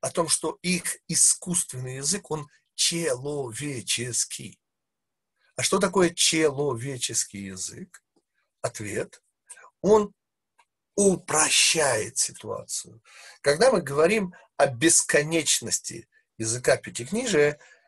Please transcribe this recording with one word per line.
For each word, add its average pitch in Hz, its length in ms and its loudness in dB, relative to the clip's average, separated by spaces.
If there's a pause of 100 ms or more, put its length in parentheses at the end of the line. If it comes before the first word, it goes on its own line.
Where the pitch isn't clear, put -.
о 147 100 -4
том, 170 160 0
что - 340 -2
их 180 360 -2 (100)
искусственный 131 880 0
язык, 151 340 -4
он 151 200 -6 (260)
человеческий. 131 1800 -4 (960)
А 226 80 -6
что 196 160 2
такое 185 300 4
человеческий 135 1400 0
язык? - 580 -12 (560)
Ответ. 107 640 -8 (560)
Он 208 340 4 (840)
упрощает 156 1200 2
ситуацию. - 840 -8 (380)
Когда 170 320 4
мы 190 100 4
говорим 170 520 2 (240)
о 147 100 4
бесконечности 147 1400 0 (280)
языка 120 380 0
пятикнижия, 147 840 -2 (260)